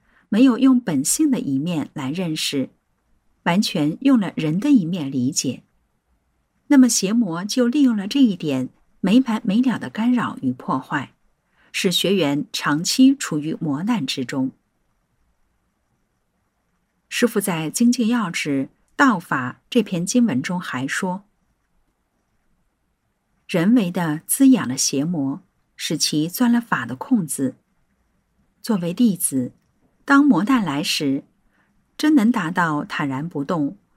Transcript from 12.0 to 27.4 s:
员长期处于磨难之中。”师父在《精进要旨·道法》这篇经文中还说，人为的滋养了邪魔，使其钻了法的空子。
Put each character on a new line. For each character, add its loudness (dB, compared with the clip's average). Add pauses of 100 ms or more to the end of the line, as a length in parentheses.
员 0
长 -2
期 6
处 -4
于 -6
磨 -4
难 -2
之 -6
中。” -4 (2500)
师 0
父 -2
在 -6
《精 2
进 -2
要 -2
旨· -4 (260)
道 2
法》 -6 (100)
这 0
篇 -4
经 2
文 -2
中 -6
还 -8
说， -6 (2250)
人 2
为 2
的 -4
滋 4
养 4
了 -6
邪 -2
魔， -4 (340)
使 -6
其 -2
钻 0
了 2
法 -4
的 -8
空 0
子。 -4 (1080)